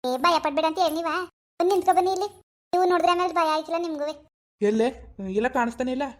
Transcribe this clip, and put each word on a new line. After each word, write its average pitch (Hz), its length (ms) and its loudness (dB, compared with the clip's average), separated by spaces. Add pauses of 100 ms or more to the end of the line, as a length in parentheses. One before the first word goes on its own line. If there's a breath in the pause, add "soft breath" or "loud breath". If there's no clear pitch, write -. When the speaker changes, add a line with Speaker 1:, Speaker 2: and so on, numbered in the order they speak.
Speaker 1:
ಏ, 254 140 -2
ಭಯ 320 220 4
ಪಡ್ಬೇಡ 311 260 0
ಅಂತ 320 140 0
ಹೇಳಿ 320 160 2
ನೀವಾ? 320 180 -2 (460)
ಬಂದ್ 359 120 4
ನಿಂತ್ಕೊ 370 220 2
ಬನ್ನಿ 370 180 2
ಇಲ್ಲಿ. 381 160 -2 (460)
ನೀವು 370 120 4
ನೋಡಿದ್ರೆ 349 260 2
ಆಮೇಲೆ 349 220 0
ಭಯ 320 160 0
ಆಯ್ತಿಲ್ಲ 320 300 -2
ನಿಮ್ಗುವೆ. 302 340 -6 (480)
Speaker 2:
ಎಲ್ಲೇ? 220 260 2 (420)
ಎಲ್ಲ 214 180 0
ಕಾಣಿಸ್ತಾನೆ 247 440 -2
ಇಲ್ಲ. 269 120 -4 (160)